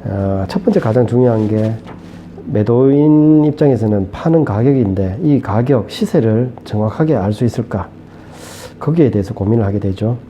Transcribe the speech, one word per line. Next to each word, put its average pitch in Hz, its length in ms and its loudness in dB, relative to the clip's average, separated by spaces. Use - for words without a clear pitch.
어, 98 440 -2
첫 - 160 -4
번째 208 160 2
가장 117 260 2
중요한 117 400 2
게 107 260 0
매도인 147 960 4
입장에서는 113 680 2
파는 165 320 0
가격인데 104 760 0
이 143 180 2
가격, 120 500 0
시세를 123 600 0
정확하게 110 520 -2
알 101 160 -2
수 107 120 -2
있을까? 107 440 -4
거기에 151 300 2
대해서 104 240 -2
고민을 107 300 0
하게 98 140 -2
되죠. 101 380 -4